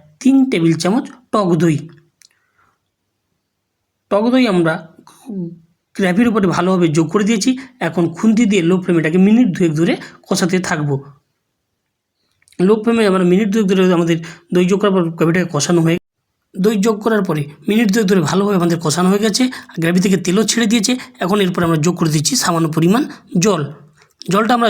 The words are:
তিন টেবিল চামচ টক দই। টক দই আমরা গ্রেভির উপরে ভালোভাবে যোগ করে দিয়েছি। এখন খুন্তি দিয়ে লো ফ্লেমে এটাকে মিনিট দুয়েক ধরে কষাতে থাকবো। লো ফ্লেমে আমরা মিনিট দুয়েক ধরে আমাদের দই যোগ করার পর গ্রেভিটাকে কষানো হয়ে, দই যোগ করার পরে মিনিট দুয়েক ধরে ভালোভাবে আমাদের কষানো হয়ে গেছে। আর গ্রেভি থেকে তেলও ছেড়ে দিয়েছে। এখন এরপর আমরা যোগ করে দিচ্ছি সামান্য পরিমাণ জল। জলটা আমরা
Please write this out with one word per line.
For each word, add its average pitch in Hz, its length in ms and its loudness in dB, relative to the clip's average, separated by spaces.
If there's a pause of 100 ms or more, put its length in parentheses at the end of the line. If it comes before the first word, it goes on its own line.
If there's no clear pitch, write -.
(200)
তিন 269 160 2 (160)
টেবিল 165 300 2
চামচ 196 240 0 (260)
টক 185 180 0 (120)
দই। 160 160 2 (2250)
টক 208 200 0
দই 254 160 4
আমরা 175 260 2 (1200)
গ্রেভির 196 360 0
উপরে 202 160 0
ভালোভাবে 175 400 0 (100)
যোগ 165 140 2
করে 208 180 0
দিয়েছি। 233 220 0 (280)
এখন 170 240 -2 (120)
খুন্তি 220 300 2
দিয়ে 196 240 2
লো 185 120 4
ফ্লেমে 175 200 0
এটাকে 160 260 0
মিনিট 233 280 4
দুয়েক 165 240 0
ধরে 196 140 2 (340)
কষাতে 185 320 0
থাকবো। 151 360 -4 (1600)
লো 190 220 4
ফ্লেমে 226 260 0
আমরা 185 240 2
মিনিট 202 220 2
দুয়েক 220 160 0
ধরে 185 120 2 (120)
আমাদের 170 240 0 (340)
দই 180 140 2
যোগ 196 140 0
করার 196 160 0
পর 180 80 2 (140)
গ্রেভিটাকে 170 360 0
কষানো 165 280 0
হয়ে, 165 160 0 (580)
দই 208 200 0 (100)
যোগ 220 180 0
করার 220 200 0
পরে 151 180 -4 (260)
মিনিট 214 260 2
দুয়েক 220 160 0
ধরে 190 120 2
ভালোভাবে 190 380 0
আমাদের 170 240 0
কষানো 165 260 0
হয়ে 202 160 0
গেছে। 220 180 0 (260)
আর - 100 -16
গ্রেভি 170 260 0
থেকে 190 200 0
তেলও 190 180 0
ছেড়ে 226 240 -2
দিয়েছে। 233 260 0 (260)
এখন 196 260 -2
এরপর 175 180 -2
আমরা 165 220 0
যোগ 175 140 0
করে 160 160 0
দিচ্ছি 156 200 -2
সামান্য 165 400 -2
পরিমাণ 180 260 2 (420)
জল। 190 180 0 (600)
জলটা 214 320 0
আমরা 233 160 2